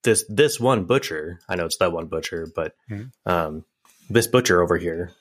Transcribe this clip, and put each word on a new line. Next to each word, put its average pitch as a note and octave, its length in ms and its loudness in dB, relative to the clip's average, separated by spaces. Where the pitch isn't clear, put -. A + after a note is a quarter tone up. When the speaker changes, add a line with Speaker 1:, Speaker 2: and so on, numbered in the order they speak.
Speaker 1:
this, A2 260 2
this D3 300 2
one A#2+ 260 2
butcher, E2+ 540 -2
I F#2+ 60 -4
know F2 100 -2
it's - 120 -6
that F2+ 140 2
one E2 140 -6
butcher, E2 500 -6
but, D#2 200 -4
Speaker 2:
Mm. G#2 180 -10
Speaker 1:
um, D#2+ 400 -2
this A2 200 2
butcher G#2 340 4
over E2+ 160 2
here E2+ 440 -6